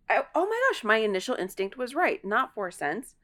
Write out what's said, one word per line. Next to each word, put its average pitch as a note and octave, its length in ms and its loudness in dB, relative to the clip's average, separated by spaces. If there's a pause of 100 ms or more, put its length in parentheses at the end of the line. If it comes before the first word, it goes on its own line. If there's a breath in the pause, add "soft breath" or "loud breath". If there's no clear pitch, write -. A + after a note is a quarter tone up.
I, A#3+ 140 4 (120)
oh E4+ 100 4
my A4 160 -2 (100)
gosh, - 120 -4
my A3 140 4
initial G#3+ 380 0
instinct F#3+ 420 -4
was B3+ 180 -6
right. E4 280 0
Not A3 300 0
four G3 180 -6
cents. E3 520 -6